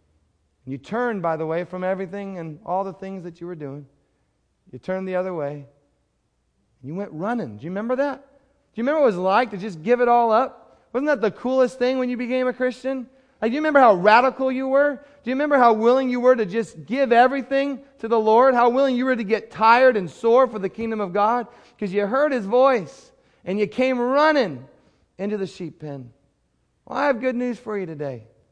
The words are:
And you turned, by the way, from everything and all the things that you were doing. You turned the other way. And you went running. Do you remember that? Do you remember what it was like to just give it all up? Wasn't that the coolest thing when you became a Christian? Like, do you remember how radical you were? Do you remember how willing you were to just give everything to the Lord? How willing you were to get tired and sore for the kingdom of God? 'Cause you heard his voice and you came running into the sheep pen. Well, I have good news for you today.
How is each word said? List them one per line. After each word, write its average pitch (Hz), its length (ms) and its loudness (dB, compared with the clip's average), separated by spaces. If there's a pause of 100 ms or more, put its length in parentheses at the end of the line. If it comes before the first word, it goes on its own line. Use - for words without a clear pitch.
(640)
And 127 80 -12
you 135 60 -10
turned, 226 420 -6
by 165 160 -2
the 156 80 -6
way, 165 200 -4
from 180 180 -10
everything 190 560 -6
and 160 260 -12
all 185 200 -4
the 190 80 -8
things 190 320 -14
that 175 160 -16
you 170 80 -12
were 180 80 -12
doing. 143 300 -12 (840)
You 127 80 -16
turned 190 300 -8
the 185 80 -4
other 185 180 -4
way. 143 320 -8 (1120)
And 123 80 -14
you 151 60 -10
went 196 180 -8
running. 170 440 -6
Do 107 80 -16
you 165 60 -10
remember 226 260 -4
that? 277 240 -4
Do - 600 -18
you 233 40 -4
remember 302 160 0
what 285 60 4
it 202 100 2
was - 0 -
like 196 340 0
to 208 80 -10
just 175 240 -10
give 240 180 0
it 240 80 2
all 240 220 4
up? - 600 -2
Wasn't 277 140 -2
that 285 140 0
the 202 100 0
coolest 254 480 0
thing 262 200 0
when 254 100 -2
you 247 80 -4
became 254 300 -2
a 254 60 -2
Christian? 254 560 -6 (340)
Like, 226 80 0
do 233 40 -2
you 294 60 -2
remember 302 200 4
how 233 140 8
radical 247 580 4
you 262 160 -4
were? 277 360 0 (200)
Do 233 60 -4
you 254 40 -2
remember 285 220 0
how 240 160 6
willing 247 360 2
you 247 120 -2
were 254 160 6
to 226 100 -2
just 170 400 -6
give 254 240 -2
everything 269 680 2 (180)
to - 80 -8
the 226 120 2
Lord? 226 360 6
How 240 160 4
willing 262 240 2
you 247 100 -2
were 254 120 0
to 226 80 -6
get 208 260 -4
tired 233 460 4
and 180 120 -2
sore 233 380 2
for 214 140 -10
the 190 80 -4
kingdom 220 320 -6
of 190 120 -4
God? 214 360 0 (280)
'Cause 196 160 -6
you 202 140 0
heard 277 240 0
his 240 160 -2
voice 247 640 0 (340)
and 190 140 -4
you 208 80 0
came 254 340 -2
running 254 680 0 (500)
into 208 180 -6
the 190 120 -6
sheep 160 320 -14
pen. 139 320 -14 (720)
Well, 233 120 -8
I 285 80 0
have 254 140 0
good 254 140 -2
news 247 240 -4
for 214 180 -10
you 196 80 -6
today. 135 440 -10 (240)